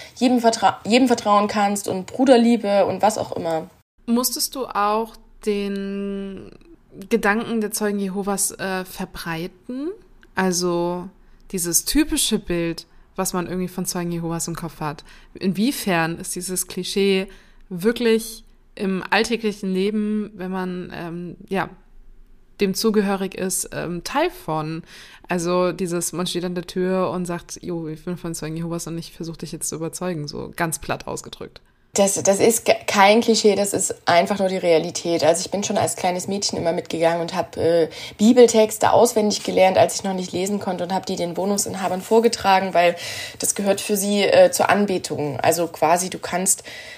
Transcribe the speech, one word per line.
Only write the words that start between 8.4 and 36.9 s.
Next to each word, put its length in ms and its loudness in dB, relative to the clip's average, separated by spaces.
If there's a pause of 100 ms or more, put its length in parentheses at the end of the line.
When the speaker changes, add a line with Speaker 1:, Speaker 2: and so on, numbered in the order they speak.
Speaker 2:
äh, 340 -6
verbreiten? 1040 -8 (440)
Also 760 0 (420)
dieses 340 -2
typische 540 0
Bild, 480 -4 (280)
was 180 -4
man 120 -2
irgendwie 220 -4
von 180 -6
Zeugen 260 -4
Jehovas 360 -4
im 80 -6
Kopf 240 -10
hat. 240 -8 (320)
Inwiefern 800 0
ist 180 -10
dieses 320 -6
Klischee 600 0 (420)
wirklich 720 0 (300)
im 360 -4
alltäglichen 640 0
Leben, 640 -2
wenn 180 -10
man, 440 -6
ähm, 420 -10 (100)
ja, 220 -2 (880)
dem 140 2
zugehörig 640 0
ist, 360 -4
ähm, 320 -6
Teil 280 0
von? 520 -6 (440)
Also 460 0
dieses, 380 -4
man 140 -4
steht 200 -4
an 100 -4
der 100 -6
Tür 460 0
und 140 -4
sagt, 360 -8
„Jo, 260 -6
ich 160 -10
bin 140 -6
von 160 -8
Zeugen 240 -8
Jehovas 300 -6
und 100 -8
ich 140 -10
versuch 260 -12
dich 140 -10
jetzt 180 -6
zu 60 -8
überzeugen“, 520 -6
so 280 -10
ganz 240 -4
platt 280 -6
ausgedrückt. 540 -12 (340)
Speaker 1:
Das, 260 2
das 200 4
ist 240 4
ge-, 100 4 (120)
kein 340 6
Klischee, 340 4
das 160 -2
ist 240 -2 (100)
einfach 320 4
nur 120 0
die 80 -2
Realität. 640 2
Also 160 4
ich 100 -6
bin 140 -4
schon 140 -2
als 180 0
kleines 320 -2
Mädchen 300 -4
immer 160 0
mitgegangen 480 0